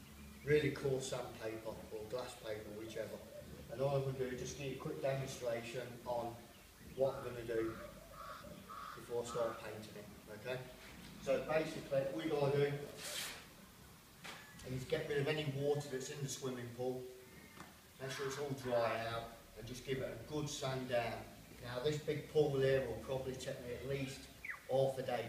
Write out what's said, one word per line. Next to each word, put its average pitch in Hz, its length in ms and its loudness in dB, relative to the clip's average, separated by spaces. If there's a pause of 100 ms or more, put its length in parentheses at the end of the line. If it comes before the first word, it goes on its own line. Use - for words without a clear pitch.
(460)
really 143 240 8
coarse 131 380 2
sandpaper 113 640 -4
or 107 300 -6 (100)
glass 127 220 -2 (140)
paper, 107 320 -4
whichever. 110 400 -6 (540)
And 127 100 0
all 139 140 6
I'm 135 60 4
gonna 131 160 0
do 123 180 0
is - 40 -6
just - 160 -4
give 143 120 -4
you 127 60 -2
a - 20 -4
quick - 260 -4
demonstration 123 800 0 (240)
on 120 220 2 (680)
what 131 240 4
I'm - 60 -6
gonna 120 200 -4
do 113 280 2 (1200)
before 120 260 0
I 117 40 -6
start 117 380 2
painting 107 320 -8
it, 104 100 -10 (400)
okay? 131 140 -2 (640)
So 131 260 4
basically, 147 520 4 (120)
all 160 80 0
you 156 80 2
gotta 143 260 6
do 143 160 6 (2000)
is 127 80 -2
get 156 240 4
rid 147 100 4
of 139 80 6
any 151 300 4
water 143 340 4
that's 127 200 -2
in - 120 -4
the 127 60 0
swimming 123 480 -2
pool. 127 260 0 (960)
Make 135 120 -4
sure 139 140 -2
it's 135 120 0
all 143 240 0
dry 117 300 6 (200)
out - 180 -2 (280)
and 107 80 -10
just 120 180 -8
give 131 140 0
it - 100 0
a - 240 -6
good 147 160 0
sand 131 420 0
down. 117 240 4 (500)
Now 123 180 -2
this 151 140 4
big - 360 -2
pool 143 280 8
here 135 260 8
will 113 160 -4
probably 131 300 -2
take 127 340 -4
me 120 60 -4 (100)
at 131 60 -4
least 139 300 -2 (520)
half 135 280 6
a 127 40 0
day 120 260 2